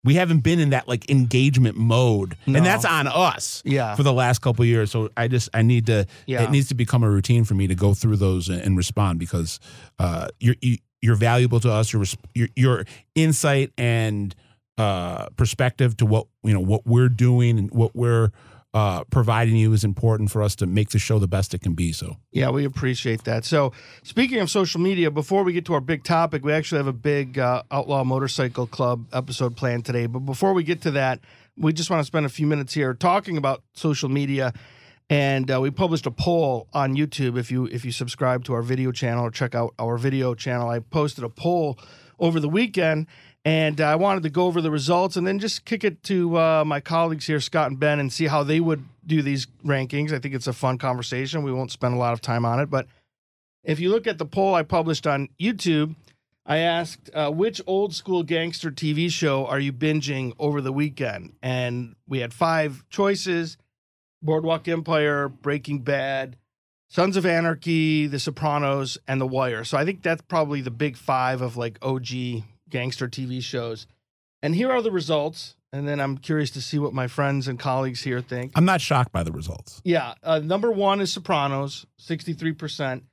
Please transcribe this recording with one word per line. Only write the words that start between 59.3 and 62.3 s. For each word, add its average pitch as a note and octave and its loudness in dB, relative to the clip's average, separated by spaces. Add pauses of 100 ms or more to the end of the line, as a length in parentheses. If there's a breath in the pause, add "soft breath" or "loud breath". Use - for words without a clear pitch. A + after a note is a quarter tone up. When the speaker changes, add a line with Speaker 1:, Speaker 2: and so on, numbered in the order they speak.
Speaker 2:
are C#3 -2
you C#3 -4
binging C3+ -2
over D3 -2
the C3 -4
weekend?" C3 -4
And B2 -4 (120)
we C3+ -4
had A#2+ -8